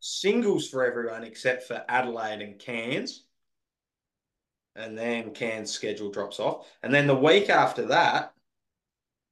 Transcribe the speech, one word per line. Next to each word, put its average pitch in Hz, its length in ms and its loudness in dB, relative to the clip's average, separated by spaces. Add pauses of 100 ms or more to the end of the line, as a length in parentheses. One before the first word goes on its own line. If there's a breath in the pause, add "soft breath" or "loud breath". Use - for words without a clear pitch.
singles 202 680 0
for 131 160 0
everyone 117 400 -4
except 127 400 -2
for 110 240 -8
Adelaide 113 540 -2
and 101 160 -14
Cairns. 123 680 -6 (1500)
And 110 220 -10
then 113 360 -4
Cairns' 110 400 -6
schedule 104 380 -6
drops 101 280 -6
off. 127 320 -4 (120)
And 120 100 -4
then 143 140 6
the 139 100 6
week 165 320 6
after 131 380 4
that, 147 480 2 (960)